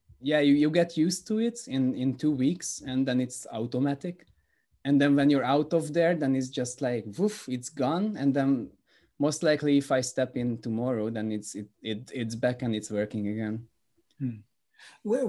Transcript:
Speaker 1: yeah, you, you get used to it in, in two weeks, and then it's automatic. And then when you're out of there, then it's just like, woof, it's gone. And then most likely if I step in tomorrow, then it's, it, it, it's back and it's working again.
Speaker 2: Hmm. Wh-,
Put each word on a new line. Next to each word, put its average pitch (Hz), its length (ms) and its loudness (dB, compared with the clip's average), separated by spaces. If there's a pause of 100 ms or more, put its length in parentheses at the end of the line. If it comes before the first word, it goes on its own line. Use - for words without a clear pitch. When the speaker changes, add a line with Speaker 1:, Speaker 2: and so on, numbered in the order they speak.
(200)
Speaker 1:
yeah, 147 180 2
you, 143 160 6
you 147 160 4
get 175 260 2
used 175 300 0
to 214 140 0
it 233 260 -2
in, 131 300 0
in 127 180 -2
two 151 160 0
weeks, 143 560 -2
and 131 200 0
then 127 140 2
it's - 320 -6
automatic. 135 760 -4 (580)
And 139 160 4
then 143 160 6
when 143 120 6
you're 139 160 4
out 147 300 2
of 151 180 0
there, 170 220 4
then 135 220 0
it's 127 120 -2
just 123 320 -6
like, 123 240 -2 (140)
woof, 202 300 -2
it's 123 200 -6
gone. 185 480 -2
And 139 160 2
then 135 380 0 (520)
most 147 220 0
likely 147 340 4
if 139 140 0
I 131 80 4
step 127 360 -2
in 120 220 -2
tomorrow, 117 500 -2
then 110 220 -4
it's, 107 240 -6
it, 104 140 -10 (120)
it, 110 320 -8
it's 117 220 -6
back 120 280 -2
and 117 120 -2
it's 104 160 -6
working 104 380 -4
again. 110 380 -6 (520)
Speaker 2:
Hmm. 120 220 -6 (640)
Wh-, 233 240 0